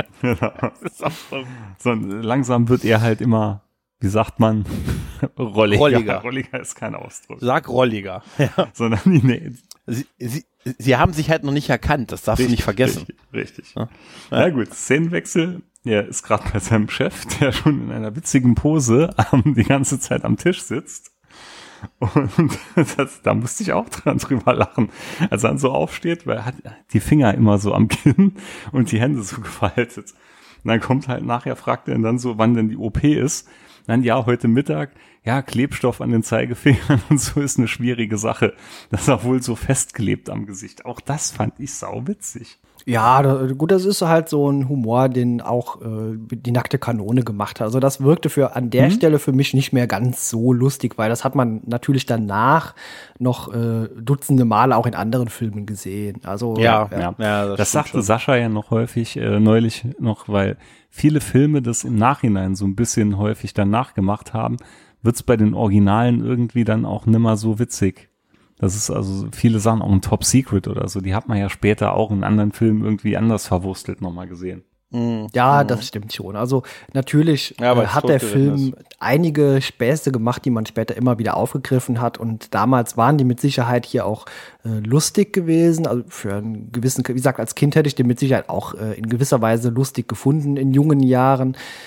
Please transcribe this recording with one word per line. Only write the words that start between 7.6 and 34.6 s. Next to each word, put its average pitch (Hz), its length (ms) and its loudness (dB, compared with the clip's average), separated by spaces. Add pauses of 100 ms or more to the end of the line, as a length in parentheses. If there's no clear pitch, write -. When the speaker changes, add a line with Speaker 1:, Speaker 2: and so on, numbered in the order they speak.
Speaker 2:
rolliger. 110 600 0
<laughs> - 80 -10
Ja. 143 360 2
Speaker 1:
Sondern 113 320 0
die, 175 200 6
nee. 117 260 0 (360)
Speaker 2:
Sie, 123 180 -8 (140)
sie, 127 260 -10 (320)
sie 123 200 2
haben 165 160 2
sich 147 160 -2
halt 160 140 0
noch 139 100 -2
nicht 143 160 -2
erkannt, 131 420 0
das 90 120 -10
darfst 110 160 0
du 127 40 2
Speaker 1:
Richtig, 120 160 2
Speaker 2:
nicht - 40 -4
vergessen. 107 360 0 (340)
Speaker 1:
richtig, - 0 -
richtig. - 420 -12
Speaker 2:
Ja. 117 120 -6 (420)
Speaker 1:
Na 135 200 2
gut, 123 240 -2
Szenenwechsel. 170 880 -2 (220)
Er 107 240 0
ist - 160 -10
grad - 300 -2
bei 104 60 -2
seinem 107 300 0
Chef, - 360 -6 (140)
der 139 120 2
schon 143 340 0
in 117 60 -8
einer 110 240 -8
witzigen 123 380 4
Pose 147 560 2 (220)
am, 135 240 4
die 113 80 4
ganze 135 360 0
Zeit - 260 -4
am 113 120 0
Tisch - 240 -2
sitzt. - 500 -12 (880)
Und 123 320 0 (460)
<laughs> - 220 2
das, - 260 -4
da 104 100 0
musste 117 300 -4
ich 185 100 -2
auch 95 160 -2
dran - 300 -2
drüber 131 340 0
lachen, 110 360 0 (420)
als 110 120 -2
er - 60 2
dann 143 80 0
so 135 140 0
aufsteht, 160 560 -4
weil 113 100 -2
er 110 80 -10
hat 127 100 -8 (380)
die 110 60 4
Finger 135 340 4
immer 104 240 4
so 101 160 0
am 107 140 4
Kinn 190 460 4 (380)
und 131 200 0
die 110 100 2
Hände 131 220 0
so 101 180 -12
gefaltet. - 680 -4 (520)
Und - 40 -6
dann 113 120 2
kommt 131 280 -2
halt 123 180 -6
nachher, 123 300 -4
fragt - 320 -6
er 127 80 -4
ihn 113 80 0
dann 120 160 0
so, 120 180 -4
wann 113 160 4
denn 110 160 2
die 104 80 -6
O 107 140 -6
P 147 240 2
ist. - 320 -2 (400)
Dann, 120 160 2
ja, 117 240 2
heute 120 200 0
Mittag, 143 440 0 (340)